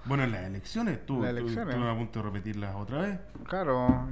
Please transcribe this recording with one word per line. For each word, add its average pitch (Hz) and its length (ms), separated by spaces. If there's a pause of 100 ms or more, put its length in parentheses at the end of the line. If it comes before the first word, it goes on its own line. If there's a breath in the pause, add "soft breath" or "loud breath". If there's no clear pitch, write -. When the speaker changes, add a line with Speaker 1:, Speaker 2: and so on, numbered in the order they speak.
Speaker 1:
Bueno, 135 180
en 120 80
las 95 100
elecciones, 113 640
tú, 131 160
Speaker 2:
Las 123 80
Speaker 1:
tú, 120 80
Speaker 2:
elecciones. 120 380
Speaker 1:
tú 120 80
a 117 100
punto 117 240
de 107 60
repetirlas 101 500
otra 104 280
vez. 196 180 (240)
Speaker 2:
Claro, 127 680